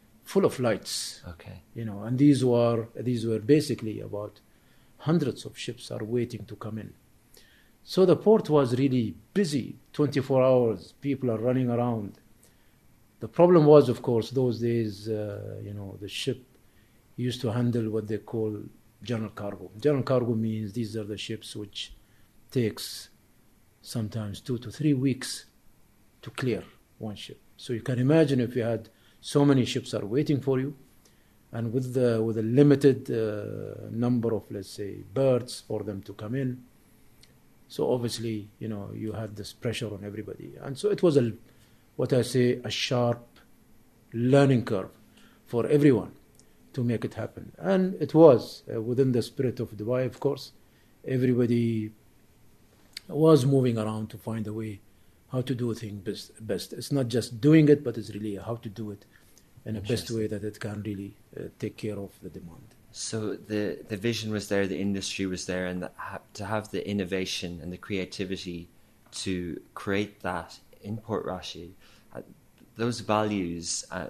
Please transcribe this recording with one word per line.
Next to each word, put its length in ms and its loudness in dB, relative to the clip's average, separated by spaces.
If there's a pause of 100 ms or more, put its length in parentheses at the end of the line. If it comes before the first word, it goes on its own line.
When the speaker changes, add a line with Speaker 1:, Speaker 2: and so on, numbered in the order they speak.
(220)
Speaker 1:
full 220 0
of 160 2
lights. 640 -4
Speaker 2:
Okay. 360 -18 (120)
Speaker 1:
You 120 -8
know, 180 -8
and 120 -2
these 280 6
were, 500 4
these 320 -2
were 140 0
basically 580 2
about 420 -10 (580)
hundreds 460 -2
of 140 -16
ships 320 -12
are 140 -6
waiting 400 -4
to 100 -16
come 240 -10
in. 140 -14 (920)
So 220 2
the 100 6
port 360 4
was 280 4
really 360 2 (180)
busy, 440 -2 (180)
twenty-four 500 2
hours, 560 4
people 300 -2
are 80 0
running 320 0
around. 480 -2 (1040)
The 60 -8
problem 380 6
was, 240 10
of 140 -2
course, 280 0
those 300 0
days, 480 -2
uh, 540 -6
you 100 -12
know, 260 -12
the 80 -12
ship 380 -6 (720)
used 240 -4
to 100 0
handle 380 0
what 180 -4
they 120 -4
call 360 -4 (480)
general 280 -4
cargo. 400 -10 (100)
General 220 2
cargo 320 0
means 400 -2
these 200 -6
are 100 -6
the 120 -8
ships 400 -10
which 380 -12 (560)
takes 580 -4 (720)
sometimes 640 -6
two 160 -4
to 120 -12
three 220 0
weeks 540 -2 (760)
to 100 -16
clear 320 -2 (360)
one 180 -10
ship. 240 -18 (160)
So 160 -10
you 80 -4
can 180 -2
imagine 420 4
if 160 -2
you 60 0
had 280 -4 (320)
so 240 4
many 180 6
ships 300 -6
are 100 -4
waiting 380 0
for 180 2
you, 160 -6 (760)
and 220 -6
with 220 -2
the, 280 2
with 140 -2
a 60 -2
limited, 680 6
uh, 800 -6
number 440 0
of, 160 -6
let's 180 -10
say, 300 -10 (160)
berths 520 0
for 160 -6
them 200 -8
to 100 -16
come 220 -10
in. 300 -4 (1040)
So 240 -2
obviously, 560 -4 (100)
you 80 -10
know, 260 -8
you 200 -8
had 240 -10
this 160 -14
pressure 420 -6
on 100 -12
everybody. 560 -12
And 160 -10
so 140 0
it 140 0
was 120 6
a, 160 4 (640)
what 180 -2
I 100 4
say, 420 2
a 60 -4
sharp 680 -2 (760)
learning 520 6
curve 260 -2 (560)
for 220 0
everyone 420 6 (640)
to 100 -4
make 220 -2
it 100 -8
happen. 440 -10
And 440 0
it 100 -4
was, 520 8 (100)
uh, 80 -4
within 300 2
the 100 2
spirit 380 -4
of 160 -4
Dubai, 280 -2
of 140 -8
course, 320 -4 (560)
everybody 840 0 (1160)
was 400 6
moving 320 4
around 320 -4
to 80 -16
find 300 -6
a 40 -8
way 280 -8 (500)
how 120 -2
to 120 -2
do 180 -2
things 300 -8
best, 420 -10
best. 280 -4
It's 180 -10
not 160 0
just 340 -4
doing 280 8
it, 160 6
but 120 -4
it's 140 -10
really 240 -6
how 220 -8
to 120 -12
do 220 -10
it 140 -14 (600)
in 100 -6
the 60 -6
best 100 -8
Speaker 2:
Interesting. 260 -2
Speaker 1:
way 100 -2
that 160 -6
it 160 -8
can 240 -8
really, 320 -8 (240)
uh, 60 -10 (160)
take 160 -8
care 240 -8
of 100 -12 (100)
the 100 -14
demand. 440 -18 (180)
Speaker 2:
So 440 -6
the, 520 -4
the 80 -4
vision 360 -2
was 160 -4
there, 180 2
the 140 -4
industry 460 -2
was 200 -6
there, 200 -4
and 180 -6
the, 100 -12
ha-, 240 -12 (160)
to 100 -10
have 280 -6
the 160 -4
innovation 760 -4
and 100 -10
the 40 -10
creativity 920 -8 (440)
to 480 -6 (140)
create 480 -4
that 360 -6 (240)
in 140 -8
Port 280 -6
Rashid, 480 -10 (400)
uh, 100 -14 (520)
those 240 -2
values, 920 -2
uh, 180 -6